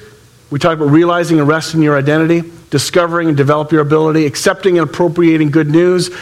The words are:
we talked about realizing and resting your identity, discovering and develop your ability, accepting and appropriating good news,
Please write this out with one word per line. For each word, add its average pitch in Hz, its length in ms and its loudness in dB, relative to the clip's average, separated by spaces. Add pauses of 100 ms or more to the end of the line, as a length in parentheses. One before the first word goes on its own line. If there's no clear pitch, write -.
(500)
we 143 100 -6
talked 160 220 0
about 143 100 2
realizing 170 480 2
and 143 80 0
resting 160 340 -2
your 147 160 2
identity, 160 460 0 (260)
discovering 165 600 -2
and 143 80 0
develop 147 340 0
your 160 80 2
ability, 156 460 0
accepting 185 520 -2
and 156 120 0
appropriating 165 640 0
good 151 180 0
news, 175 400 2 (120)